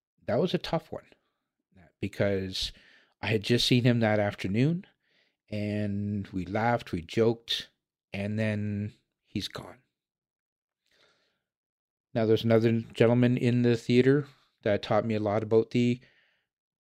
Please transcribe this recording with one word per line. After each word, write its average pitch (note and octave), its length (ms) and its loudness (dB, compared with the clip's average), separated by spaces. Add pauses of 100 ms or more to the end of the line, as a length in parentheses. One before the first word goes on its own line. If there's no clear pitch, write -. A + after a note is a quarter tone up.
(260)
That A#2+ 140 -2
was F3 140 0
a F3+ 40 -2
tough - 340 -6
one - 120 -12 (960)
because G2 720 -4 (500)
I G2+ 60 -6
had G#2 160 0
just A#2+ 240 0
seen B2 160 4
him A#2+ 160 4
that G#2+ 200 2
afternoon, A2 680 -2 (640)
and G#2 760 -6
we F#2 180 -8
laughed, A2 460 -2
we F2+ 100 -4
joked, - 680 -2 (440)
and G#2 260 -6
then G#2 540 -4 (320)
he's - 240 -8
gone. - 280 -14 (2250)
Now, A2+ 120 0
there's A2 200 4
another A2+ 260 4 (220)
gentleman B2 440 4
in B2 260 0
the A#2+ 120 4
theater B2+ 520 2 (360)
that G#2 180 0
taught G#2+ 240 0
me A2+ 100 -2
a G#2+ 40 -2
lot G#2+ 240 -2
about A2+ 280 0
the, B2 280 0 (800)